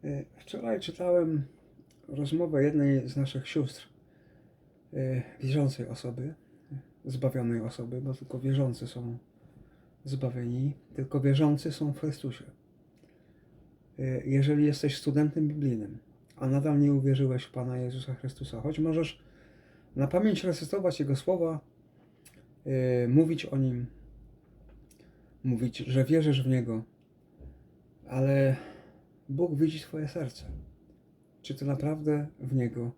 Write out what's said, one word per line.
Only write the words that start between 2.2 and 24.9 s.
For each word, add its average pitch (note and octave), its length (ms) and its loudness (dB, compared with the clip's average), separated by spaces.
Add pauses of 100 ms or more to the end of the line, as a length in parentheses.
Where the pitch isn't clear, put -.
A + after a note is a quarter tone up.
jednej C#3 460 4
z B2+ 80 -6
naszych C3+ 320 -2
sióstr, - 400 -4 (1040)
e, C3 300 -2 (180)
wierzącej C3+ 480 0
osoby, B2+ 460 -8 (720)
zbawionej B2+ 560 -2
osoby, A#2+ 400 -8
bo C3+ 140 -6
tylko C3 240 -10
wierzący C3+ 480 0
są A#2+ 320 -8 (840)
zbawieni, C3 720 -4 (180)
tylko C3+ 260 -2
wierzący C#3+ 520 4
są D3 200 -2
w C3+ 80 -8
Chrystusie. C#3+ 440 -6 (1500)
E, C3 280 -4
jeżeli C#3 380 4
jesteś D3 320 2
studentem D3+ 520 2
biblijnym, B2 500 -2 (380)
a C3 100 -4
nadal C#3+ 320 2
nie C#3+ 140 6
uwierzyłeś C3+ 520 2
w - 60 -20
Pana B2+ 280 -4
Jezusa B2+ 360 -6
Chrystusa, C3 460 -8
choć D3+ 180 -4
możesz D#3+ 440 0 (720)
na C3+ 100 2
pamięć F#3+ 380 2
recytować F3+ 560 0
Jego C#3 160 2
słowa, E3 440 0 (1040)
e, B2+ 420 2
mówić D#3 380 4
o C#3 100 -4
Nim, B2+ 300 0 (1600)